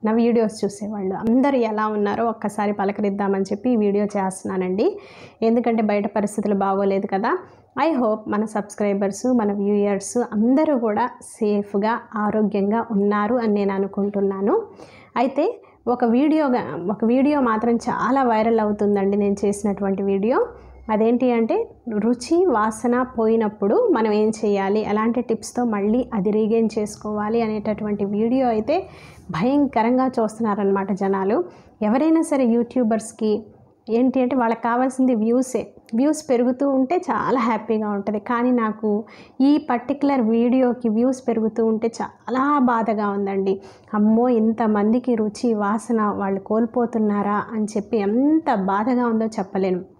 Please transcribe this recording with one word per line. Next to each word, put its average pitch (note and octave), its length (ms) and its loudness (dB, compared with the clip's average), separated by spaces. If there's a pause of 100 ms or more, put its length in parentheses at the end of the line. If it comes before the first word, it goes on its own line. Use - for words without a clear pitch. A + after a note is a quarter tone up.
నా G#3+ 60 0
వీడియోస్ A3+ 540 2
చూసేవాళ్ళు G3+ 500 -6
అందరూ B3+ 420 2
ఎలా G#3+ 300 0
ఉన్నారో G#3 380 0
ఒక్కసారి G#3 480 -4
పలకరిద్దామని G3+ 680 -2
చెప్పి G#3 260 -4
ఈ B3 60 4
వీడియో G#3 300 2
చేస్తున్నానండి. F#3+ 960 -2 (420)
ఎందుకంటే A#3 400 2
బయట G#3 340 0
పరిస్థితులు G#3 400 -2
బాగోలేదు G3 580 0
కదా. A3+ 240 -2 (500)
I E4 120 0
hope A3 180 0 (100)
మన G#3+ 180 -2
సబ్స్క్రైబర్స్, G3+ 880 -2
మన G#3 200 0
వ్యూయర్స్ G3+ 640 -2 (160)
అందరూ C4 460 2
కూడా A3+ 300 -2 (120)
సేఫ్గా, G#3 760 -2 (160)
ఆరోగ్యంగా G#3 760 0
ఉన్నారు G#3 440 0
అని A3+ 180 0
నేను G3+ 200 0
అనుకుంటున్నాను. G3 880 0 (560)
అయితే C#4+ 440 0 (260)
ఒక A#3+ 180 0
వీడియోగా, B3 880 2
ఒక G#3 140 -2
వీడియో C4+ 360 2
మాత్రం A#3 340 2
చాలా A#3+ 480 0
వైరల్ A3+ 360 2
అవుతుందండి G3+ 580 2
నేను G3+ 180 2 (100)
చేసినటువంటి G3 580 -2
వీడియో. G#3+ 440 0 (420)
అదేంటి A#3 420 2
అంటే A#3+ 380 0 (280)
రుచి, A#3+ 480 2
వాసన A#3+ 560 0
పోయినప్పుడు A3+ 920 0
మనం A3+ 200 2
ఏం G#3+ 180 2
చేయాలి, G3+ 600 0
ఎలాంటి A3+ 320 0
టిప్స్తో A#3 420 -4
మళ్ళీ G#3+ 500 0
అది G#3 180 0
రీగెయిన్ A3 380 2 (100)
చేసుకోవాలి G#3+ 640 -4
అనేటటువంటి G#3+ 640 -4
వీడియో A3+ 420 0
అయితే A#3+ 400 0 (440)
భయంకరంగా B3+ 760 2
చూస్తున్నారనమాట G#3 840 0
జనాలు. G3 520 0 (380)
ఎవరైనా C#4+ 400 4
సరే D4 240 2
యూట్యూబర్స్కి A3+ 1000 0 (440)
ఏంటి B3+ 320 2
అంటే B3 140 0
వాళ్ళకి A#3 260 0
కావాల్సింది B3+ 540 0
వ్యూసే. A3+ 520 0 (280)
వ్యూస్ D4 340 0
పెరుగుతూ B3+ 400 2
ఉంటే C4+ 280 0
చాలా B3+ 420 -2
హ్యాపీగా A3 500 -2
ఉంటది. G#3 300 -4
కానీ A#3+ 320 -2
నాకు A3 520 -2 (380)
ఈ D4 280 2
పర్టిక్యులర్ C#4 520 0
వీడియోకి A#3 680 2
వ్యూస్ B3 380 0
పెరుగుతూ A3 380 0
ఉంటే A3 220 0
చాలా C4 720 -2
బాధగా A3+ 500 0
ఉందండి. G3 520 -2 (320)
"అమ్మో, A3 360 4
ఇంతమందికి A3+ 840 2
రుచి, A3 380 -2
వాసన G#3+ 480 -2
వాళ్ళు G3 380 -2
కోల్పోతున్నారా?" G#3+ 1120 0
అని A3 140 -2
చెప్పి G#3+ 320 -4
ఎంత C4 580 2
బాధగా G#3+ 500 0
ఉందో A3 200 0
చెప్పలేను. F#3+ 560 -2 (180)